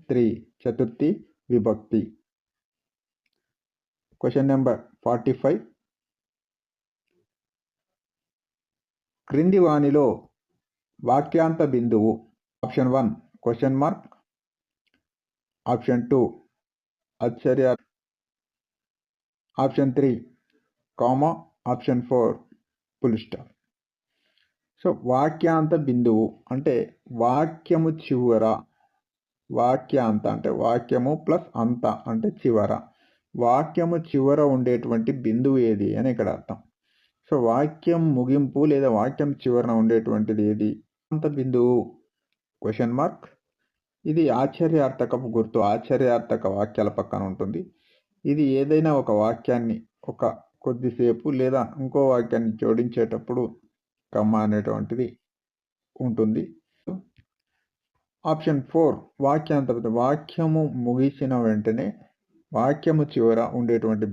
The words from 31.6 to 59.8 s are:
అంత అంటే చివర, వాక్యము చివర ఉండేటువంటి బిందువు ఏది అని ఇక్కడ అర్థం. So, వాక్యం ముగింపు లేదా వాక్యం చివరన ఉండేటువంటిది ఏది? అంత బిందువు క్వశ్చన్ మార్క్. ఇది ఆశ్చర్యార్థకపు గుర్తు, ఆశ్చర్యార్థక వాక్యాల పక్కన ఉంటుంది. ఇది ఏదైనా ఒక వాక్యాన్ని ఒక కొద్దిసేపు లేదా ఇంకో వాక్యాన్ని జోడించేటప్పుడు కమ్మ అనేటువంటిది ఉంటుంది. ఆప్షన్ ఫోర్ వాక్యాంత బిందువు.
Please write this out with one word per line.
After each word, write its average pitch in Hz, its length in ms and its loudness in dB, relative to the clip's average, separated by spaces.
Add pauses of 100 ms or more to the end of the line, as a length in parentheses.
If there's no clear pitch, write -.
అంత 120 220 -2 (260)
అంటే 113 180 -2 (120)
చివర, 107 320 0 (720)
వాక్యము 156 520 0 (120)
చివర 139 320 2 (140)
ఉండేటువంటి 120 560 -2 (140)
బిందువు 127 320 0 (140)
ఏది 104 160 0 (120)
అని 127 160 0
ఇక్కడ 110 120 -2 (100)
అర్థం. - 220 -12 (720)
So, 156 60 0 (160)
వాక్యం 160 520 0 (140)
ముగింపు 139 560 0
లేదా 139 160 2 (100)
వాక్యం 139 320 -2 (120)
చివరన 120 280 0 (100)
ఉండేటువంటిది 110 720 0
ఏది? 107 200 -2 (420)
అంత 156 120 -2 (140)
బిందువు 123 380 2 (840)
క్వశ్చన్ 117 360 -2
మార్క్. - 260 -4 (880)
ఇది 160 120 2 (160)
ఆశ్చర్యార్థకపు 135 960 0
గుర్తు, 113 240 0 (120)
ఆశ్చర్యార్థక 117 760 0 (100)
వాక్యాల 104 400 -2
పక్కన 101 320 -4
ఉంటుంది. 98 320 -6 (680)
ఇది 147 120 0 (160)
ఏదైనా 156 320 2 (100)
ఒక 117 100 -2 (120)
వాక్యాన్ని 117 540 -2 (340)
ఒక 123 140 -4 (400)
కొద్దిసేపు 120 640 -2 (100)
లేదా 131 220 0 (220)
ఇంకో 131 180 0 (100)
వాక్యాన్ని 117 400 0 (100)
జోడించేటప్పుడు 117 800 -2 (680)
కమ్మ 107 220 2 (100)
అనేటువంటిది 107 600 -2 (1000)
ఉంటుంది. 110 380 0 (1900)
ఆప్షన్ 156 280 -2 (100)
ఫోర్ 160 240 2 (320)
వాక్యాంత 147 500 0
బిందువు. 113 260 -2